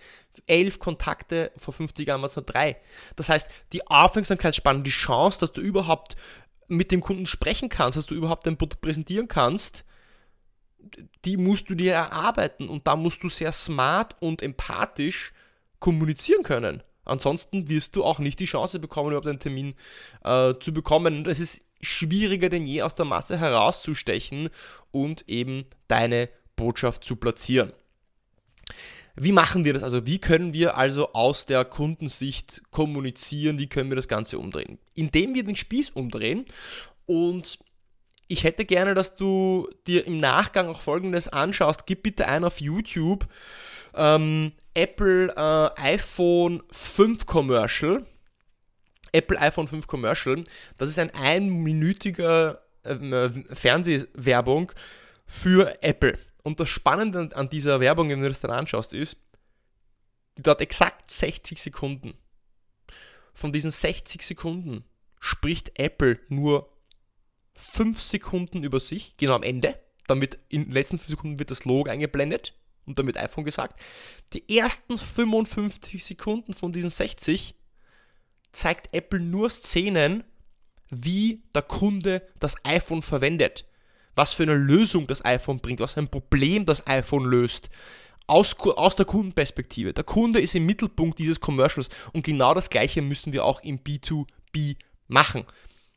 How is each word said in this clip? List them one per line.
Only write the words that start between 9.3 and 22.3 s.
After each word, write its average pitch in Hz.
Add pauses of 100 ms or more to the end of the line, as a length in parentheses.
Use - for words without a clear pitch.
die 190
musst 185
du 190
dir 180
erarbeiten 165
und 151
da 147
musst 160
du 180
sehr 160
smart 156
und 165
empathisch 175 (460)
kommunizieren 165
können. 117 (200)
Ansonsten 147
wirst 156
du 196
auch 156
nicht 143
die 185
Chance 165
bekommen, 151
überhaupt 147
einen 143
Termin, 135 (480)
äh, 127
zu 160
bekommen. 160
Und 156
es 156
ist - (160)
schwieriger 185